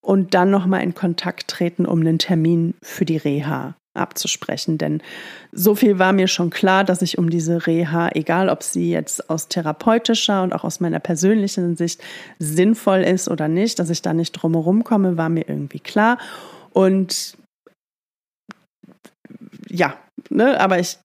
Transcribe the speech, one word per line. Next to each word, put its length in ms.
und 320
dann 180
noch 140
mal 140
in 140
Kontakt 540
treten, 380
um 160
einen 180
Termin 640
für 220
die 120
Reha 580
abzusprechen. 760
Denn 240
so 240
viel 240
war 140
mir 140
schon 220
klar, 340
dass 180
ich 160
um 120
diese 380
Reha, 460
egal 360
ob 140
sie 280
jetzt 380
aus 180
therapeutischer 960
und 100
auch 100
aus 160
meiner 200
persönlichen 760
Sicht 260
sinnvoll 600
ist 280
oder 180
nicht, 320
dass 100
ich 120
da 120
nicht 180
drumherum 520
komme, 340
war 120
mir 180
irgendwie 320
klar. 380
Und 680
ja, 260
ne, 300
aber 200
ich 260